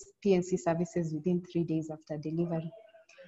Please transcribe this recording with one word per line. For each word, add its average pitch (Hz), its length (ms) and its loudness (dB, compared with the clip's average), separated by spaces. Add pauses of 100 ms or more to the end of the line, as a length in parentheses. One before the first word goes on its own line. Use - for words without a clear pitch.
(220)
P 196 140 6
N 180 80 4
C 185 120 0
services 170 600 0
within 175 260 2 (100)
three 170 120 0
days 160 280 -2
after 156 240 -10
delivery. 160 560 -2 (560)